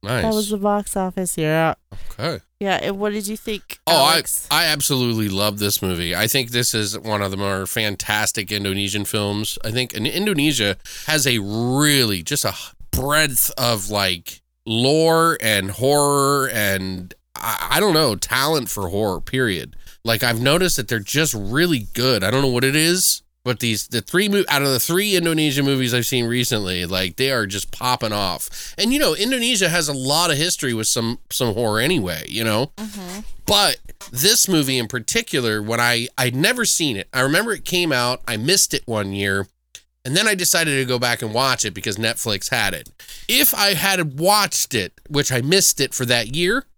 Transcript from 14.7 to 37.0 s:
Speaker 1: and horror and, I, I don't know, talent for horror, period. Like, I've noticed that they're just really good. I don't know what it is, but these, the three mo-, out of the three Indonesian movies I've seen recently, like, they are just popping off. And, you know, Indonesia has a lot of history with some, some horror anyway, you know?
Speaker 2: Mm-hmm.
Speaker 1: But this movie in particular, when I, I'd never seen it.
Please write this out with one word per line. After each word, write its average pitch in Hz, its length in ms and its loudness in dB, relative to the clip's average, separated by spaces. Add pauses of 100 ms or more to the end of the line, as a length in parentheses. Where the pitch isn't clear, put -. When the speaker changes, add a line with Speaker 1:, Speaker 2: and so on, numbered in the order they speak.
Speaker 1:
and 101 300 2
horror 139 840 4
and, 95 600 -2 (220)
I, 98 380 -4
I 156 60 4
don't 196 140 2
know, 151 220 2
talent 135 540 0
for 98 200 -4
horror, 98 320 0
period. 104 540 -2 (300)
Like, 117 180 0
I've 117 180 2
noticed 156 360 2
that 117 100 -4
they're 113 120 0
just 143 340 0
really 120 600 0
good. 117 300 2
I 95 80 2
don't 131 120 2
know 139 40 4
what 123 160 2
it 135 120 2
is, 170 480 2 (220)
but 123 160 -2
these, 113 260 -2
the 117 140 -4
three 190 260 0
mo-, 202 220 2
out 143 120 4
of 139 80 2
the 127 100 2
three 190 360 0
Indonesian 156 480 2
movies 131 300 2
I've 120 120 2
seen 120 200 0
recently, 107 600 0
like, 92 300 -2
they 135 160 0
are 117 140 0
just 98 260 -6
popping 123 400 -2
off. 98 680 -4
And, 208 140 0
you 285 80 2
know, 185 160 2
Indonesia 233 540 0
has 165 180 0
a 147 60 -2
lot 143 380 2
of 139 60 2
history 151 360 -2
with 110 140 -2
some, 117 320 -2 (120)
some 117 220 0
horror 107 260 0
anyway, 113 480 0
you 113 160 -4
know? 113 340 0
Speaker 2:
Mm-hmm. 202 440 -10 (240)
Speaker 1:
But 196 320 2 (340)
this 180 380 2
movie 139 280 2
in 117 120 0
particular, 120 760 -2
when 113 160 -2
I, 120 280 2 (100)
I'd 127 180 0
never 220 300 2
seen 135 320 0
it. 98 160 -8